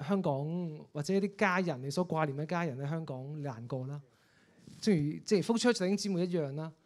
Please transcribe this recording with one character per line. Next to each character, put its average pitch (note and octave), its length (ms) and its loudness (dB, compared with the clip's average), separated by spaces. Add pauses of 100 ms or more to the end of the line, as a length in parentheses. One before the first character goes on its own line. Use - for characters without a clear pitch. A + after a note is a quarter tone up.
香 F#3+ 160 2
港， D#3 680 -2
或 D3 100 -4
者 F#3 120 0
一 G3 80 4
啲 G3+ 160 -2
家 F#3 240 4
人， D3+ 220 0
你 C#3 60 -4
所 F3 160 0
掛 D#3+ 200 2
念 C#3 120 -4
嘅 D3 80 -2
家 E3+ 200 0
人 B2+ 120 -2
喺 C#3+ 120 -4
香 D#3+ 160 -4
港， C#3 320 -8
你 D3+ 60 -8
難 A#2+ 240 -8
過 B2+ 200 -4
啦。 C#3+ 140 -8 (800)
正 G#3+ 120 4
如， D3+ 300 2
即 G3 180 4
係 - 20 0
flow A#3 140 2
church A#3+ 220 4
弟 F3+ 80 0
兄 G3 80 2
姊 G3+ 140 -2
妹 F3+ 160 2
一 F3+ 120 -2
樣 C#3 180 0
啦， D#3 140 -6 (160)